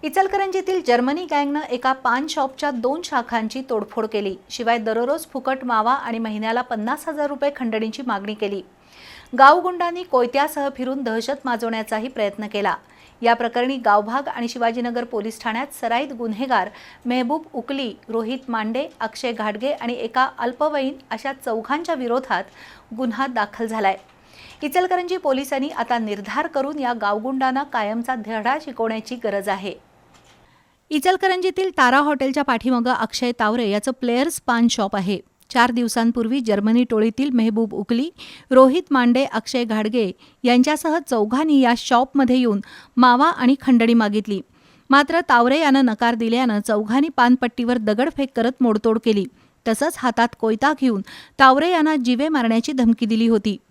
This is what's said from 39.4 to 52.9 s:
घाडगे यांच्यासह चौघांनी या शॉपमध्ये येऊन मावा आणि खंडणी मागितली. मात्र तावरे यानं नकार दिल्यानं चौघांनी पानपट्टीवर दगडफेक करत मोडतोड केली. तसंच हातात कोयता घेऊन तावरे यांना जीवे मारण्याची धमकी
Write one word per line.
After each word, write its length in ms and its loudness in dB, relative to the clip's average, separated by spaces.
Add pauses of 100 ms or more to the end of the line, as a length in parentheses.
घाडगे 480 -2 (300)
यांच्यासह 560 4 (120)
चौघांनी 500 2
या 160 6
शॉपमध्ये 600 2
येऊन 240 2 (360)
मावा 320 6
आणि 320 2
खंडणी 340 4
मागितली. 460 2 (500)
मात्र 300 4
तावरे 400 4
यानं 240 4
नकार 300 2
दिल्यानं 460 0
चौघांनी 480 0
पानपट्टीवर 680 2
दगडफेक 580 0
करत 240 0
मोडतोड 440 2
केली. 200 2 (440)
तसंच 280 0
हातात 320 0 (120)
कोयता 400 2
घेऊन 220 0 (360)
तावरे 320 8
यांना 260 2
जीवे 320 0
मारण्याची 440 0
धमकी 340 2